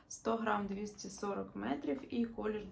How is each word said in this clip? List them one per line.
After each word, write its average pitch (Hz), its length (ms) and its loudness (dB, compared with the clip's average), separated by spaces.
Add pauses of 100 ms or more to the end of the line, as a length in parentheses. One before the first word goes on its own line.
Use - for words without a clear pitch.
сто - 280 2
грам, 208 320 4
двісті 202 420 -4
сорок 196 460 -2
метрів 269 580 0
і 240 120 4
колір 214 460 -2